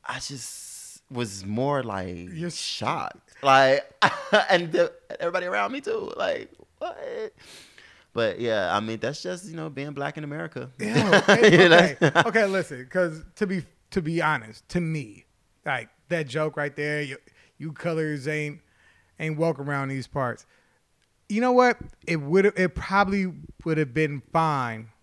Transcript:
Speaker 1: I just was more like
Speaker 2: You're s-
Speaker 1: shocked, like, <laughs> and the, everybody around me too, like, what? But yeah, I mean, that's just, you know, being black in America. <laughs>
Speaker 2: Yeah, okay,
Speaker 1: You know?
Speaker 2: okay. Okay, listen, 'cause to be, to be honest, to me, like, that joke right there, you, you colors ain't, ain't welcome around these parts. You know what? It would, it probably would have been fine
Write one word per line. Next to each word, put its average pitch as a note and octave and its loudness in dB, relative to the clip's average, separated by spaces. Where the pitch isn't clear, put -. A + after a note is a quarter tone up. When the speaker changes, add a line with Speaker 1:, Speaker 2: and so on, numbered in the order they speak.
Speaker 1:
I C3 -8
just - -14
was G2+ -6
more C3 -2
like F#2 -8
Speaker 2:
You're E3+ -8
s- - -10
Speaker 1:
shocked, - -8
like, C3+ 6
<laughs> - 2
and F3 2
the, E3+ 2
everybody F3 -4
around G3+ -2
me C#4 -8
too, - -6
like, - -4
what? - -10
But A2 0
yeah, G#2 0
I G2+ 2
mean, A2 -4
that's C3 -6
just, F3+ -8
you D#3+ -14
know, D#3+ -10
being C#3+ -10
black C#3+ -8
in D3+ -12
America. D3 -12
<laughs> - -20
Speaker 2:
Yeah, G#3+ 2
okay, G3+ 8
Speaker 1:
You F3 8
know? E3 10
Speaker 2:
okay. D3+ 4
Okay, A3 2
listen, D#3 -4
'cause E3 -2
to G#3 -4
be, F3+ -4
to F#3+ -2
be E3 -2
honest, B2 -2
to F3 -2
me, D3 -6
like, B2 -4
that D#3+ -2
joke D3+ -4
right D3 -4
there, D3 -4
you, C3+ -8
you D#3 -10
colors D#3 -4
ain't, D3+ -6
ain't D#3 -4
welcome D3 -2
around C#3 -2
these C3+ -6
parts. B2 -4
You G#3+ 0
know B3+ 2
what? B3 6
It D#3+ -2
would, F#3 4
it F#3 0
probably G3 0
would D#3+ 0
have C#3+ 0
been D3 -2
fine B2 0